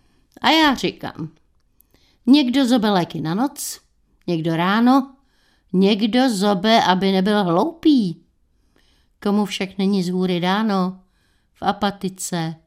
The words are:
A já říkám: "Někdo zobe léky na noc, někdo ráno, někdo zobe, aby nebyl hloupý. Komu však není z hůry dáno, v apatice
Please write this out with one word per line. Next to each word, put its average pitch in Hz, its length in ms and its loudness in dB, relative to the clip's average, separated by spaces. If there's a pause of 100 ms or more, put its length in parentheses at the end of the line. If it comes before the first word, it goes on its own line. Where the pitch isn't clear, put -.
(400)
A 240 100 2
já 302 240 4
říkám: - 540 -8 (1000)
"Někdo 262 400 4
zobe 220 240 2
léky 170 300 -2
na 160 140 -4
noc, - 460 -6 (460)
někdo 165 300 -2
ráno, 233 540 2 (640)
někdo 214 580 2
zobe, 208 520 2
aby 185 300 0
nebyl 202 320 0
hloupý. 214 720 0 (1080)
Komu 208 220 0
však 190 340 -8
není 196 240 0
z 175 60 -4
hůry 180 320 -2
dáno, 185 600 -2 (540)
v - 80 -16
apatice 190 920 -6 (120)